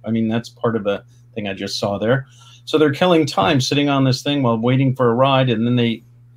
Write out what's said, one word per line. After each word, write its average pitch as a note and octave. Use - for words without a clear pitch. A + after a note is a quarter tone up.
I A2
mean, A2+
that's A#2
part A2+
of G2+
the G2+
thing G2+
I G2
just G2
saw G2+
there. B2+
So D#3
they're D3+
killing E3
time E3+
sitting C#3+
on C3+
this B2+
thing C#3+
while A#2
waiting B2+
for A#2+
a A2+
ride, C3
and A2+
then B2
they A#2